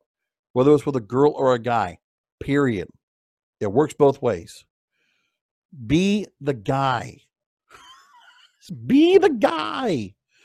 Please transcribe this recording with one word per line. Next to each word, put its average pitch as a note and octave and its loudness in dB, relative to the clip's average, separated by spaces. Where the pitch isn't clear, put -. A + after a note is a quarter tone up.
whether C3+ 4
it's C#3+ 2
with C#3+ -4
a B2 -4
girl C3+ 0
or C3 2
a A#2+ -2
guy, A2 -4
period, C3 -2
it G#2 -4
works D3+ 0
both C#3 2
ways. G2+ -6
Be F#3+ 0
the C#3+ -4
guy. C3 -4
<laughs> - -20
Be D#4+ 6
the F#4 2
guy. A3 -4